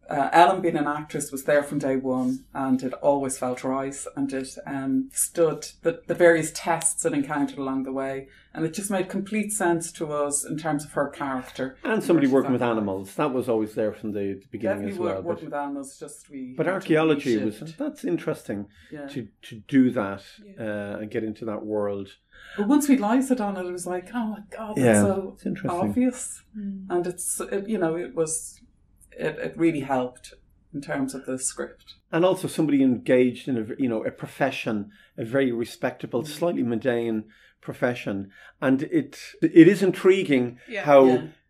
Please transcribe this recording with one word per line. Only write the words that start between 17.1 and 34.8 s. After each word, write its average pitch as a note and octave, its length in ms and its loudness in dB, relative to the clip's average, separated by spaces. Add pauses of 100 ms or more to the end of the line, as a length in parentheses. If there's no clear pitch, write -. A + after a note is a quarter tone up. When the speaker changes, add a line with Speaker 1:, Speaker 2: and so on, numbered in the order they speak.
Speaker 2:
was, G#2+ 220 -4
Speaker 1:
reshift. D#3+ 180 -16
Speaker 2:
that's D4 260 -8
interesting C3 640 -6 (260)
Speaker 1:
Yeah. D3 180 -14
Speaker 2:
to, C3 180 -10 (160)
to - 120 -18 (120)
do C3 240 4
that, G2+ 320 -4 (200)
Speaker 3:
Yeah. G3 200 -16 (320)
Speaker 2:
uh, - 60 -8
and G#2+ 100 -10
get A#2 120 -4
into A2 220 -8
that G#2 180 -6
world. G2+ 540 -4 (400)
Speaker 1:
But G3+ 100 0
once C#4+ 220 4
we C4+ 80 8
lighted B3 420 2
on G3+ 180 -4
it, F3+ 100 -6
it F3+ 40 -6
was F3+ 140 -8
like, F3+ 300 -6
"Oh A#3 100 -2
my G#3 240 -6
God, - 260 -12
that's - 40 -2
Speaker 2:
Yeah, A2+ 240 6
Speaker 1:
so G2 320 0
Speaker 2:
it's - 100 -16
interesting. F3+ 360 -4
Speaker 1:
obvious." A#3+ 600 -2 (160)
Speaker 3:
Mm. G3 320 -8
Speaker 1:
And F3 160 0
it's, - 360 -6
it, G3+ 280 -6
you A3 80 0
know, E3 180 0
it - 200 -8
was, - 440 -4 (520)
it, D#3 260 -6
it - 200 -8
really D#3 240 2
helped B2+ 520 -4 (400)
in C#3+ 60 -8
terms C#3 340 -4
of C3 120 -12
the C3 120 -6
script. - 580 -10 (160)
Speaker 2:
And E3+ 120 2
also E3+ 240 2
somebody C#3+ 340 2
engaged B2+ 680 2
in B2+ 80 0
a A2 60 -2
v-, A2 140 -8
you C3 120 0
know, A2 160 -2
a - 60 -4
profession, B2 800 -4 (260)